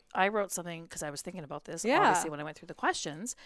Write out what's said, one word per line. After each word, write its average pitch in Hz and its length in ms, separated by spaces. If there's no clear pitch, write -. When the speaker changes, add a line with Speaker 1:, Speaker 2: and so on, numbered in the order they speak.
Speaker 1:
I 190 140
wrote 202 240
something 170 340
'cause - 160
I 151 80
was 143 100
thinking 175 220
about 147 220
this, 165 200
Speaker 2:
Yeah. 262 140
Speaker 1:
obviously, 180 320
when 147 80
I 147 60
went 151 120
through 170 120
the 175 60
questions. 214 600